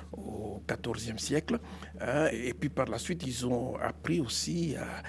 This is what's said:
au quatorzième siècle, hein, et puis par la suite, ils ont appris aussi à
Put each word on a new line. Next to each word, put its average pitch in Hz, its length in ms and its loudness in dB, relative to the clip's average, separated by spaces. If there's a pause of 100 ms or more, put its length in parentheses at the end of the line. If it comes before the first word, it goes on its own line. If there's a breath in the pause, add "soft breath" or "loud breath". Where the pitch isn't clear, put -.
(120 loud breath)
au 101 560 -6
quatorzième 113 500 -2
siècle, 156 420 2 (420 loud breath)
hein, 147 320 4
et 117 200 0
puis - 140 0
par 131 200 2
la 107 100 0
suite, 170 280 -2
ils 123 200 0
ont 123 320 2
appris - 420 2
aussi 156 560 2
à - 340 -4